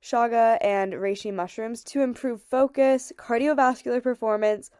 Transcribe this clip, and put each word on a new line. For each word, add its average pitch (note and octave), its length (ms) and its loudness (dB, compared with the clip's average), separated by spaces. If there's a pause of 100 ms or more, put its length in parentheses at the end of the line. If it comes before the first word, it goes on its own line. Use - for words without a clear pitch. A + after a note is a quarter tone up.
chaga, A#3 580 2
and G3 340 0
reishi G3 380 -4
mushrooms A3 520 -8
to C#4 180 -2
improve B3 400 -4
focus, C4 760 0
cardiovascular B3+ 840 0
performance, G#3+ 760 -2